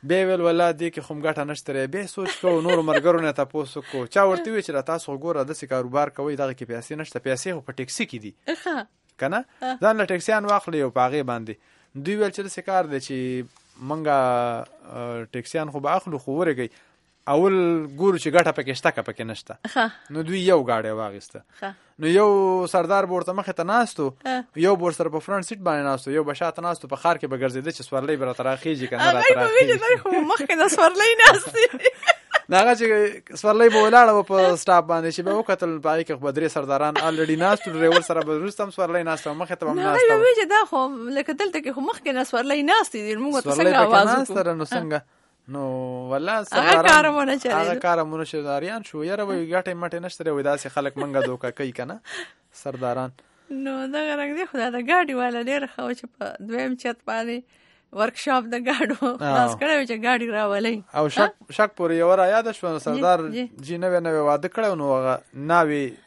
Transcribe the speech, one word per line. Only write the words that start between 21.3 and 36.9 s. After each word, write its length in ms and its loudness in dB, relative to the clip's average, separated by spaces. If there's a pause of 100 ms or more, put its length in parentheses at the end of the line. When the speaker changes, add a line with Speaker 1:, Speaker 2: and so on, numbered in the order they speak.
Speaker 2:
ښه. 120 -10 (280)
Speaker 1:
نو 80 -2
یو 220 6 (440)
سردار 320 2
به 80 -6
ورته 200 -4
مخې 260 -6
ته 40 -2
ناست 360 0
و، 100 0
Speaker 2:
ښه. 280 -8 (280)
Speaker 1:
یو 100 6
به 100 -2
ورسره 240 -2
په 160 -4
فرنټ 240 -4
سیټ 180 -12
باندې 220 -2
ناست 180 -4
و، 40 -6
یو 180 0
به 100 -6
شاته 280 -4
ناست 180 -6
و، 20 -16
په 160 -8
ښار 140 4
کې 160 -8
به 80 -6
ګرځېده 340 -4
چې 140 -14
سورلۍ 320 -2
به 80 -2
راته 180 -6
راخیژي 400 -4
که 80 -6
نه 80 -2
Speaker 2:
هغه 160 4
Speaker 1:
راته 160 6
Speaker 2:
به 100 2
وي 160 6
چې 140 6
Speaker 1:
راخیژي. 80 -2
Speaker 2:
دی 200 4
خو 60 -2 (220)
مخکې 300 0
د 20 6 (140)
سورلۍ 340 4 (120)
ناست 240 8 (100)
دی. 100 6 (420)
Speaker 1:
<laughs> 400 0
نو 80 4
هغه 220 6
چې 80 2 (540)
سورلۍ 320 6
به 120 6
ولاړه 320 10
وه 140 4
په 300 4
سټاپ 300 4
باندې، 240 -2
چې 120 -6
به 120 0
وکتل، 460 -2
په 80 2
هغې 140 -2
کې 100 -4
خو 80 -8
به 120 -2
درې 180 0
سرداران 420 0